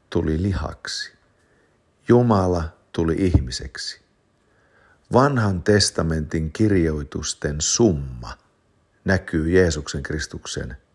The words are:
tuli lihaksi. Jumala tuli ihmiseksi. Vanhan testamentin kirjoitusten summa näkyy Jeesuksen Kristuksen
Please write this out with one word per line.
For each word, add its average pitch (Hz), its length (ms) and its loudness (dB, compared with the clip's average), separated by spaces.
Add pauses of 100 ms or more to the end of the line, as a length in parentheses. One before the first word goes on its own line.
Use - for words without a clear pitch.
(100)
tuli 82 320 -2
lihaksi. - 680 -6 (960)
Jumala 95 680 4 (160)
tuli 82 260 0
ihmiseksi. - 840 -2 (1120)
Vanhan 113 500 2
testamentin 80 920 0
kirjoitusten 78 1080 -2
summa 69 800 0 (680)
näkyy 85 460 -2
Jeesuksen 82 520 2
Kristuksen - 760 -8 (180)